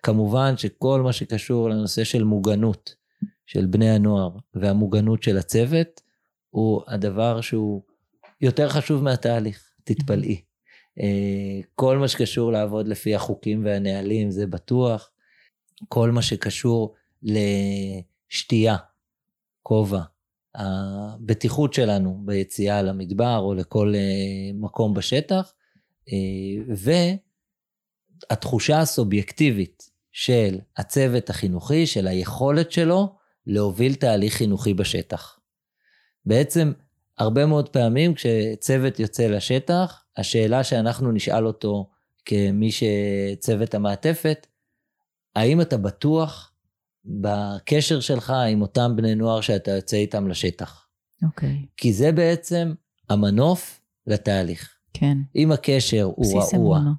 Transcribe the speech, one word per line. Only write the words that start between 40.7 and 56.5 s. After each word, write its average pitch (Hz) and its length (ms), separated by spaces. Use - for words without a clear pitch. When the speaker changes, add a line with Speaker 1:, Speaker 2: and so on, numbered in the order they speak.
Speaker 1:
נשאל 110 360
אותו 104 420
כמי 101 460
שצוות 101 1040
המעטפת, 147 720
"האם 131 260
אתה 160 160
בטוח 151 760
בקשר 104 960
שלך 123 300
עם 117 320
אותם 120 340
בני 110 200
נוער 113 260
שאתה 101 300
יוצא 98 260
איתם 104 300
לשטח?" 87 600
Speaker 2:
אוקיי. 143 420
Speaker 1:
כי 120 160
זה 131 180
בעצם 170 600
המנוף 104 720
לתהליך. 95 720
Speaker 2:
כן. 143 240
Speaker 1:
אם 156 160
הקשר 131 520
הוא 95 220
Speaker 2:
בסיס 101 280